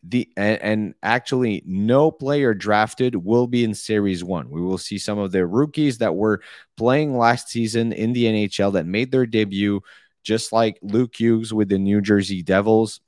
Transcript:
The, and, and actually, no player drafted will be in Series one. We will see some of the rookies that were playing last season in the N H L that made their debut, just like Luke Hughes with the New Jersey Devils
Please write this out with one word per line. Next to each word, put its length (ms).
The, 360
and, 240
and 400
actually, 640
no 440
player 440
drafted 640
will 320
be 160
in 100
Series 500
one. 240
We 140
will 160
see 180
some 220
of 120
the 140
rookies 540
that 180
were 240
playing 400
last 320
season 420
in 220
the 120
N 80
H 260
L 100
that 160
made 260
their 140
debut, 560
just 320
like 260
Luke 400
Hughes 320
with 160
the 100
New 220
Jersey 420
Devils 640